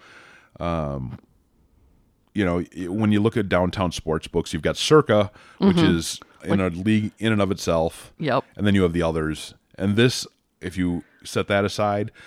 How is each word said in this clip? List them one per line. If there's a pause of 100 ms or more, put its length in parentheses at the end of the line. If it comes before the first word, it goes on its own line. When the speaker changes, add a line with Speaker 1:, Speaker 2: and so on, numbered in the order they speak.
(600)
Speaker 1:
Um, (1160)
you
know, (180)
i-,
when
you
look
at
downtown
sports
books,
you've
got
Circa, (280)
which
Speaker 2:
Mm-hmm.
Speaker 1:
is (240)
in
a
league
in
and
of
itself.
Speaker 2:
Yep. (120)
Speaker 1:
And
then
you
have
the
others. (240)
And
this, (360)
if
you (220)
set
that
aside, (140)